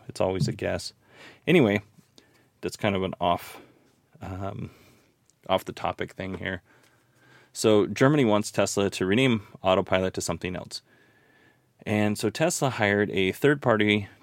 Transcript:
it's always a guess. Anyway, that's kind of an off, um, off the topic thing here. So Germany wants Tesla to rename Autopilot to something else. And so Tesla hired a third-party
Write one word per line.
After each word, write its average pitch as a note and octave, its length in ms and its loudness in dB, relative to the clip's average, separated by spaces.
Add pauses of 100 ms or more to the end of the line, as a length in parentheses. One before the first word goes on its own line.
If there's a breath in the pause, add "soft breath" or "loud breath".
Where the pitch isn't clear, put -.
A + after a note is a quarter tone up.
it's - 120 -10
always F#2 280 0
a - 40 -4
guess. F#2 420 -6 (540 loud breath)
Anyway, A2 340 4 (800 soft breath)
that's - 140 -8
kind G2+ 200 -2
of F#2 80 -2
an F#2 180 -6
off, F2 400 -2 (600 soft breath)
um, F#2+ 500 -10 (760 soft breath)
off F#2 160 0
the - 80 -12
topic - 420 -6
thing F#2+ 260 -10
here. F#2+ 220 -8 (880 soft breath)
So G#2+ 360 4
Germany C3+ 380 4
wants G#2 260 0
Tesla G2+ 400 0
to - 160 -4
rename A2+ 400 2 (160)
Autopilot F#2 500 2
to G2 80 -6
something F2 340 -6
else. - 280 -12 (1000 soft breath)
And G#2+ 340 0
so A2 120 -2
Tesla D#3 400 0
hired G#2 400 2
a F#2+ 220 0
third-party G#2+ 760 2 (160 loud breath)